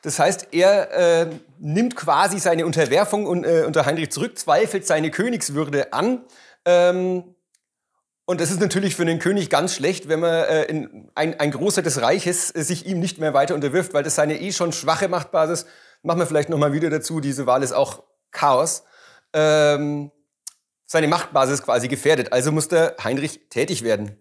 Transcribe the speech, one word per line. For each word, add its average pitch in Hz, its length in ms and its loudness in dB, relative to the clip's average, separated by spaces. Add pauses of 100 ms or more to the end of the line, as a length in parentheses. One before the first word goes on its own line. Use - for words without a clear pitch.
Das 151 160 -6
heißt, 175 320 0
er, 175 720 4
äh, 170 80 -2 (300)
nimmt 202 340 -2
quasi 196 460 0
seine 165 260 2
Unterwerfung 165 580 2
und, 175 200 -2
äh, 165 200 4
unter 156 220 2
Heinrich 143 240 -2
zurück, - 260 -6
zweifelt 196 480 0
seine 156 280 0
Königswürde 147 800 -2
an. 240 320 -2 (400)
Ähm, 180 720 2 (880)
und 175 160 -2
das 160 100 0
ist 170 100 -2
natürlich 170 360 0
für 175 60 -2
einen 165 180 0
König 185 280 0
ganz 175 280 0
schlecht, 160 320 -4
wenn 160 100 0
man, 165 240 0
äh, 156 220 2
in, 147 500 -8
ein, 160 240 -4
ein 147 140 0
Großer 196 300 -2
des 143 200 -2
Reiches, 175 500 0
äh, 165 120 -4
sich 170 200 -4
ihm 185 140 -4
nicht 170 220 -4
mehr 156 120 0
weiter 139 220 2
unterwirft, 147 400 -2
weil 147 80 2
das 151 140 -2
seine 151 240 0
eh 190 100 -6
schon 175 220 -2
schwache 160 340 -2
Machtbasis, 165 600 -2 (360)
machen 170 160 0
wir 170 80 2
vielleicht 147 220 0
nochmal 147 240 2
wieder 156 180 0
dazu, 156 300 -4
diese 139 260 -4
Wahl 127 160 2
ist 127 120 -4
auch - 280 0 (300)
Chaos, 143 500 2 (500)
ähm, 147 800 2 (720)
seine 156 220 0
Machtbasis 139 560 0
quasi 120 240 0
gefährdet. 139 460 0
Also 127 180 0
muss 156 160 0
der 165 380 2
Heinrich 143 460 -6
tätig 120 340 -4
werden. 107 360 -2